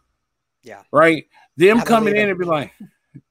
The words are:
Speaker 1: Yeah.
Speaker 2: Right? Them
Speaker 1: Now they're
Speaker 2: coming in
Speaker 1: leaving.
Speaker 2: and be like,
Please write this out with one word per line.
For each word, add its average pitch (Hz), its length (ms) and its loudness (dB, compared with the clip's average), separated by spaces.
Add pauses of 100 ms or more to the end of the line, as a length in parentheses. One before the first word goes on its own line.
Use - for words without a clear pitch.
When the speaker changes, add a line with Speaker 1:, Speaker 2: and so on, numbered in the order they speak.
(640)
Speaker 1:
Yeah. 101 280 -20
Speaker 2:
Right? 156 360 0 (300)
Them 202 220 4
Speaker 1:
Now 226 60 -2
they're - 40 -10
Speaker 2:
coming 214 260 0
in 208 60 0
Speaker 1:
leaving. 202 100 -2
Speaker 2:
and 185 80 -6
be 180 80 -6
like, 151 260 -4 (580)